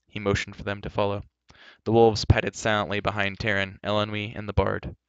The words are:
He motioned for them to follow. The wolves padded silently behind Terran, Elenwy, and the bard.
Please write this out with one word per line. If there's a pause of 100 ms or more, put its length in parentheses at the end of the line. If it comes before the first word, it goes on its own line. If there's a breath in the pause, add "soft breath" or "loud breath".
He
motioned
for
them
to
follow. (600 loud breath)
The
wolves
padded
silently
behind
Terran,
Elenwy,
and
the
bard. (140)